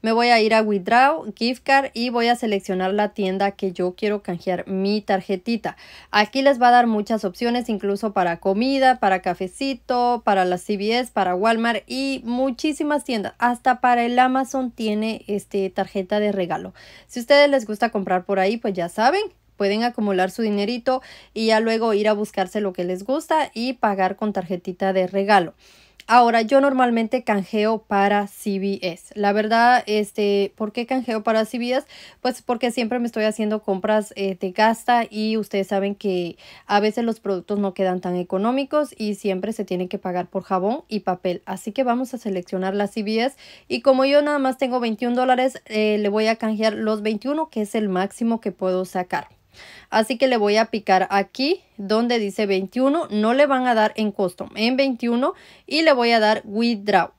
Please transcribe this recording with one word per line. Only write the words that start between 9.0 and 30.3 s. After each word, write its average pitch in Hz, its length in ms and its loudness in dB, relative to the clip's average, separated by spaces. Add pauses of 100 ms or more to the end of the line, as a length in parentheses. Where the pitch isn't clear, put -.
para 190 220 2
cafecito, 240 1040 -2
para 190 180 4
la 180 140 0
C 208 180 -4
V 214 220 -2
S, 247 120 -4
para 180 240 0
Walmart 226 520 0
y 269 400 -4
muchísimas 277 760 -2
tiendas. 220 360 -6
Hasta 247 420 0
para 240 240 2
el 247 140 0
Amazon 254 540 0
tiene, 220 540 -4
este, 196 440 -4
tarjeta 196 500 -4
de 208 120 0
regalo. 180 420 -4 (320)
Si - 140 -10
a - 20 -8
ustedes 285 260 6
les 269 180 0
gusta 214 220 -2
comprar 185 380 -2
por 196 120 0
ahí, 202 200 0
pues 208 160 -6
ya 170 160 -4
saben. 285 320 2 (340)
Pueden 208 260 0
acumular 202 480 0
su - 100 -10
dinerito 226 640 -2 (320)
y 220 140 -2
ya 220 120 4
luego 226 320 0
ir 208 160 2
a 214 60 2
buscarse 208 480 -4
lo 190 100 -4
que 180 100 -6
les 180 220 -4
gusta 302 480 -2
y 247 220 -4
pagar 190 420 -2
con 214 160 -4
tarjetita 190 640 -4
de 185 120 2
regalo. 196 460 2 (540)
Ahora, 233 340 6
yo 269 220 4
normalmente 247 600 2
canjeo 214 640 0
para 202 400 2
C 202 320 -6
V 196 220 -4
S. 180 340 -10
La 202 200 0
verdad, 226 500 4
este, 202 720 0